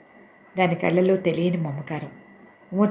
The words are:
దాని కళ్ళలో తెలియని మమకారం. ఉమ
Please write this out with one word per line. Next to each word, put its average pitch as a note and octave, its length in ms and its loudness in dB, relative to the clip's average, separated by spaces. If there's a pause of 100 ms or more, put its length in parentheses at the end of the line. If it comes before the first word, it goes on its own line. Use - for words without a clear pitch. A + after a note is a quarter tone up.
(580)
దాని F3 180 2
కళ్ళలో F3+ 420 2
తెలియని F3 400 0
మమకారం. D3 520 -8 (640)
ఉమ G3+ 180 2